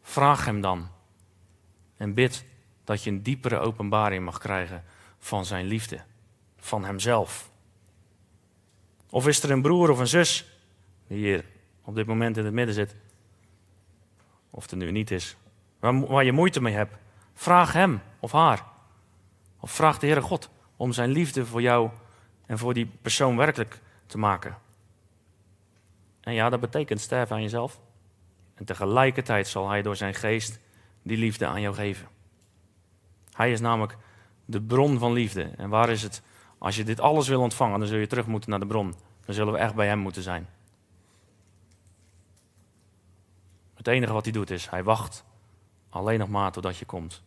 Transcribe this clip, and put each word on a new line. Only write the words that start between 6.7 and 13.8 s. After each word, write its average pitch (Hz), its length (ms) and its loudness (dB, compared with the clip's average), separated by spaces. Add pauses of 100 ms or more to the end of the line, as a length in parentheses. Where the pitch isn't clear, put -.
hemzelf. 101 680 0 (1600)
Of 131 180 2
is 147 160 4
er 143 80 0
een 131 100 4
broer 170 280 6
of 127 100 4
een 123 80 0
zus 160 380 2 (600)
die 98 100 -8
hier 98 280 0 (360)
op 107 140 -14
dit 110 120 -2
moment 113 300 0
in 107 80 -2
het 104 80 -4
midden 113 220 0
zit, 101 200 -2 (1500)